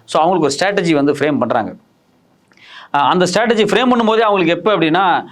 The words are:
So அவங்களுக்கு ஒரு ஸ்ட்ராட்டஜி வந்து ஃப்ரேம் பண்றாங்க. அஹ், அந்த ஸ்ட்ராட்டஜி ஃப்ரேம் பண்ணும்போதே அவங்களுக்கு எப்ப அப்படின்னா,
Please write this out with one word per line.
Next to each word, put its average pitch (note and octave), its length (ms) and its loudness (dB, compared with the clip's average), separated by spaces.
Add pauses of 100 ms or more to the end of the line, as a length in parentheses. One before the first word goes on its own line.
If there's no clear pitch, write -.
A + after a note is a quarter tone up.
So - 140 -2
அவங்களுக்கு D#3+ 300 0
ஒரு C#3 60 -4
ஸ்ட்ராட்டஜி F#3 380 -2
வந்து C#3+ 200 0
ஃப்ரேம் C#3+ 260 -2
பண்றாங்க. A2+ 320 -2 (1200)
அஹ், B2+ 160 0
அந்த F3+ 180 2
ஸ்ட்ராட்டஜி G#3+ 400 0
ஃப்ரேம் A3+ 260 2
பண்ணும்போதே A3+ 280 2
அவங்களுக்கு G3 360 2
எப்ப F3 160 -2
அப்படின்னா, F3 340 0 (260)